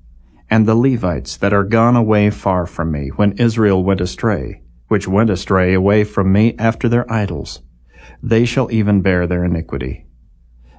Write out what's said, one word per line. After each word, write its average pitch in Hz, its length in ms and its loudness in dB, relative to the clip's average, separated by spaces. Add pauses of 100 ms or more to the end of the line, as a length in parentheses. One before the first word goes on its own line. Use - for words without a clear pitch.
(500)
And 110 160 4
the 110 100 2
Levites 113 640 -2
that 101 160 0
are 101 100 2
gone 113 320 2
away 107 340 2
far 92 360 -2
from 82 260 -6
me, 71 180 -4
when 98 240 0
Israel 107 500 0
went 92 180 0
astray, 90 640 -4 (240)
which 101 200 -2
went 107 220 2
astray 92 440 0
away 101 320 2
from 95 260 0
me 107 260 2
after 113 320 -2
their 120 220 0
idols, 95 500 -4 (640)
they 113 220 2
shall 120 260 -2
even 104 300 2
bear 90 260 0
their 87 180 -2
iniquity. 71 640 -6 (720)